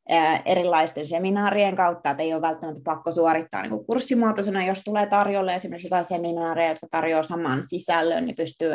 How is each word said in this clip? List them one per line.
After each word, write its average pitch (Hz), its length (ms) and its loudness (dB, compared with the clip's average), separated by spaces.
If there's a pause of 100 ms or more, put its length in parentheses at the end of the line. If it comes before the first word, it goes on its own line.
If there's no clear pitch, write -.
(440)
erilaisten 165 600 2
seminaarien 196 720 2
kautta, 175 340 2
että 143 120 -2
ei 160 120 -2
ole 156 80 -2
välttämättä 160 420 -4
pakko 156 280 -4
suorittaa 165 500 2
niinku - 220 -6
kurssimuotoisena, 214 800 0
jos 190 200 -2
tulee 208 220 0
tarjolle 202 480 2
esimerkiksi 175 320 -8
jotain 175 180 0
seminaareja, 170 640 -2
jotka 160 220 -4
tarjoaa 160 320 0
saman 156 460 -2
sisällön, 165 580 0
niin 156 100 -6
pystyy 160 380 -2